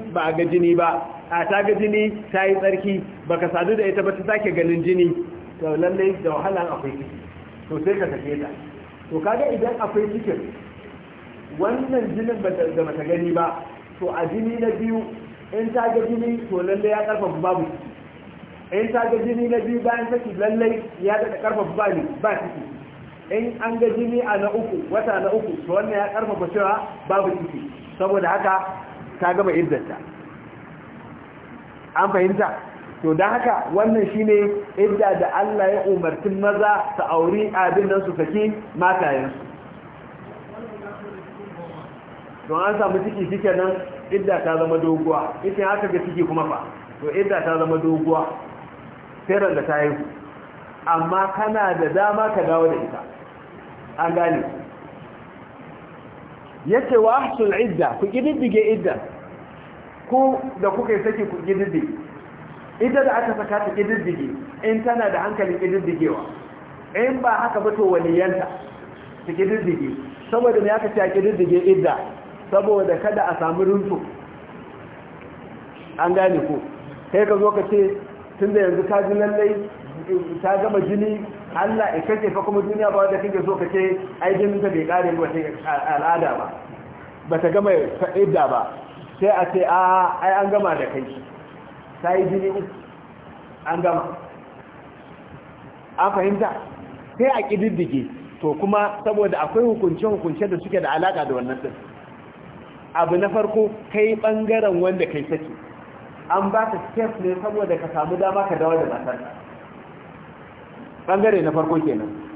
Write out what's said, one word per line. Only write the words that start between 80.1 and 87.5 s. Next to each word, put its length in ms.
ta 160
gama 240
jini, 400
Allah 400
ya 60
kashe 320
fa 80
kuma 200
duniya 300
ba 140
wanda 160
kake 240
so 100
ka 160
ce, 260
ai 160
jinin 240
ta 80
bai 160
kare 280
ba 180
sai 220
al'ada 720
ba. 100
Ba 100
ta 100
gama 220